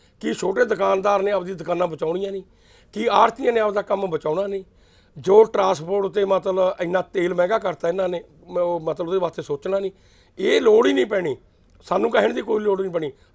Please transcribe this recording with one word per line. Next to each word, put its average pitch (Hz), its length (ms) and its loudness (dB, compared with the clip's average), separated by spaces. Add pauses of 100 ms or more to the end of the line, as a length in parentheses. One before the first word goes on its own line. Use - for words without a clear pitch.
(200)
ਕਿ 220 140 -4
ਛੋਟੇ 196 300 0
ਦੁਕਾਨਦਾਰ 196 580 0
ਨੇ 202 80 0
ਆਪਦੀ 190 240 -2
ਦੁਕਾਨਾਂ 175 320 -2
ਬਚਾਉਣੀਆਂ 170 460 -4
ਨਹੀਂ, 196 100 -10 (500)
ਕਿ 220 180 -2
ਆੜ੍ਹਤੀਆਂ 226 420 4
ਨੇ 226 80 2
ਆਪਦਾ 208 220 0
ਕੰਮ 196 240 -2
ਬਚਾਉਣਾ 165 400 -4
ਨਹੀਂ, 196 180 -8 (540)
ਜੋ 202 260 8
ਟਰਾਂਸਪੋਰਟ 196 600 -2
ਉੱਤੇ 196 200 -2
ਮਤਲਬ 190 560 0
ਇੰਨਾ 180 220 0
ਤੇਲ 180 320 -2
ਮਹਿੰਗਾ 180 240 2
ਕਰਤਾ 170 300 -4
ਇਹਨਾਂ 185 200 0
ਨੇ, 175 160 -6 (240)
ਮ-, 180 100 -4
ਉਹ 175 220 0
ਮਤਲਬ 160 280 -4
ਉਹਦੇ 190 100 0
ਵਾਸਤੇ 170 240 -4
ਸੋਚਣਾ 185 360 -4
ਨਹੀਂ। 196 120 -4 (480)
ਇਹ 220 220 2
ਲੋੜ 233 260 6
ਹੀ 285 60 4
ਨਹੀਂ 254 140 2
ਪੈਣੀ। 180 300 -2 (460)
ਸਾਨੂੰ 208 280 0
ਕਹਿਣ 226 240 2
ਦੀ 247 80 -4
ਕੋਈ 214 180 -2
ਲੋੜ 196 200 0
ਨਹੀਂ 190 120 -4
ਪੈਣੀ। 160 200 -4 (220)